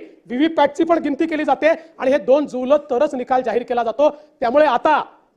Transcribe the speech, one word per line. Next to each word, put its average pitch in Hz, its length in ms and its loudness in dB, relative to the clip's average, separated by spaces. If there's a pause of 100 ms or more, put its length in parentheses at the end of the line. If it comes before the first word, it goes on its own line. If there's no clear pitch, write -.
(260)
व्हीव्हीपॅटची 285 580 0
पण 339 160 2
गिनती 294 280 -4
केली 302 180 -4
जाते 277 220 0 (320)
आणि 262 120 0
हे 294 60 2
दोन 294 300 2
जुळलं 254 300 0
तरच 294 380 -2
निकाल 254 260 -2
जाहीर 240 220 -4
केला 240 200 -4
जातो. 269 260 2
त्यामुळे 277 560 0
आता 269 360 0 (360)